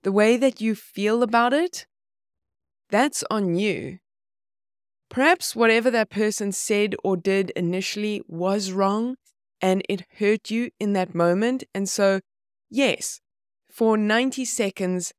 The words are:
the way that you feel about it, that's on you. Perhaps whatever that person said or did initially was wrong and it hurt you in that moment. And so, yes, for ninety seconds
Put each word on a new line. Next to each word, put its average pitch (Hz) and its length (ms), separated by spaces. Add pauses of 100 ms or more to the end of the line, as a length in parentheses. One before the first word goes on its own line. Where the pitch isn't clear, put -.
the 196 80
way 214 260
that 254 240
you 220 140
feel 214 480
about 240 300
it, 330 340 (1040)
that's 262 400
on 202 240
you. 185 460 (1120)
Perhaps 311 420
whatever 226 360
that 226 180
person 208 440
said 208 520
or 190 140
did 190 320
initially 190 760
was 190 460
wrong 208 440 (440)
and 185 260
it 190 200 (100)
hurt 208 340
you 233 200 (100)
in 208 140
that 185 200
moment. 190 500 (100)
And 196 120
so, 196 340 (500)
yes, 233 500 (500)
for 220 280
ninety 233 480
seconds 185 720